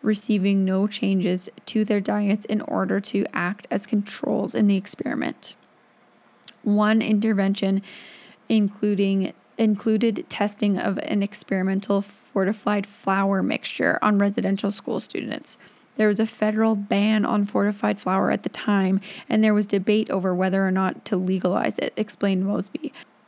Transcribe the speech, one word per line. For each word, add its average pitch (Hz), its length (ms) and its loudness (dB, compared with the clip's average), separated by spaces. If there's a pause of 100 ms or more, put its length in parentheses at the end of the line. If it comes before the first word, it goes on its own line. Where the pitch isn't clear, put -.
receiving 202 640 2
no 190 220 2
changes 185 640 0 (160)
to 214 180 0
their 208 160 2
diets 208 460 0
in 208 160 -2
order 190 380 -2
to 196 340 -2
act 180 360 -4
as 202 140 -2
controls 208 680 -2
in 220 120 4
the 202 120 4
experiment. - 800 -6 (1040)
One 214 400 4
intervention 196 800 2 (680)
including, 202 840 2 (260)
included 220 720 2
testing 208 480 0
of 196 280 -2
an 202 180 -2
experimental 196 800 -2
fortified 202 840 -2
flour 196 600 0
mixture - 580 -2
on 214 160 4
residential 202 540 0
school - 260 -4
students. - 580 -8 (400)
There 214 120 4
was 202 100 2
a 226 80 2
federal 220 480 0
ban 202 500 0
on 208 200 0
fortified 202 560 0
flour 196 320 0
at 208 100 -2
the - 60 -4
time, 190 520 0 (280)
and 220 160 2
there 214 100 4
was 208 140 0
debate 208 420 0
over 185 240 0
whether 190 320 0
or 190 60 0
not 190 320 -2
to 202 120 -2
legalize 185 600 0
it, - 180 -2
explained 196 480 -2
Mosby. 202 480 -6 (360)